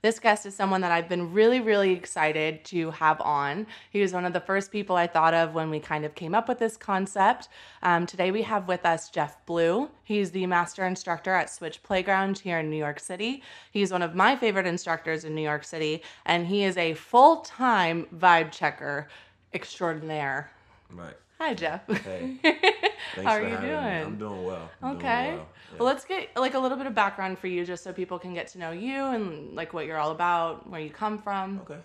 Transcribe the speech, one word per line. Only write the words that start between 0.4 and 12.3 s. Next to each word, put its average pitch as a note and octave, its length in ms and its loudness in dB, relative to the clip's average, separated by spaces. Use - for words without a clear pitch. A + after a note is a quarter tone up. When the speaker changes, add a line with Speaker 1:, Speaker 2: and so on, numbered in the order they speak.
Speaker 1:
is G3 80 -10
someone F#3+ 280 2
that F3 100 2
I've E3+ 160 2
been F3 240 -2
really, A3+ 300 6
really G3+ 320 4
excited D#3 720 -2
to E3 260 -2
have D#3 300 2
on. D3 440 0
He G3+ 100 0
was F#3+ 100 2
one F3+ 140 -2
of F3+ 80 -2
the F3 80 0
first G3 320 -2
people G3+ 240 0
I F3 100 4
thought E3 260 4
of E3 200 2
when D#3+ 160 -2
we D3+ 100 -4
kind D3+ 240 -4
of D3+ 120 -8
came E3+ 200 -6
up A3+ 140 2
with B3 100 -2
this A3+ 160 -2
concept. G3 720 0
Um, F3 240 4
today F#3 260 0
we G#3+ 100 0
have G#3+ 260 -2
with F3+ 180 -2
us E3 240 2
Jeff D3 360 -4
Blue. E3+ 440 2
He's G3+ 280 0
the F#3 160 -2
master F3+ 380 0
instructor F3+ 460 -2
at F3+ 180 2
Switch - 320 -12
Playground F#3+ 580 0